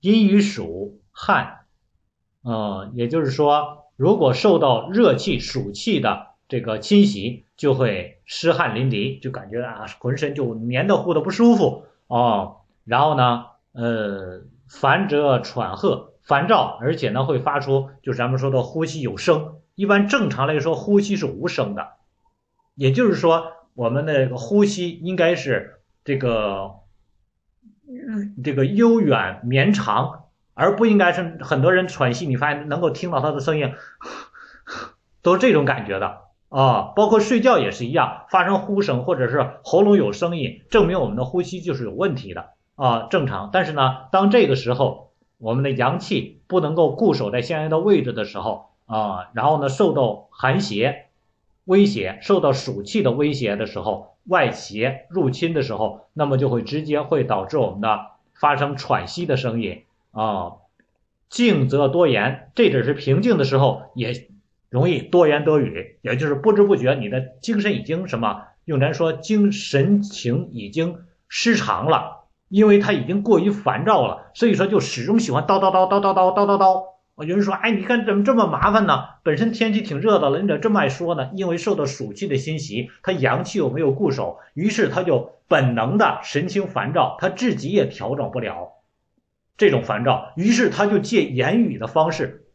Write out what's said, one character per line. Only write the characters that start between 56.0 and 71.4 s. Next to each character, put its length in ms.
那 140
么 100
就 120
会 140
直 200
接 200
会 220
导 220
致 100
我 140
们 100
的 260
发 220
生 200
喘 300
息 200
的 100
声 240
音 240
啊。 400
静 380
则 200
多 180
言， 480
这 160
只 140
是 100
平 280
静 160
的 60
时 140
候 240
也 340
容 200
易 120
多 260
言 180
多 140
语， 440
也 140
就 100
是 80
不 180
知 100
不 140
觉 180
你 140
的 120
精 200
神 140
已 80
经 240
什 120
么， 260
用 120
咱 160
说 180
精 380
神 520
情 500
已 180
经 300
失 280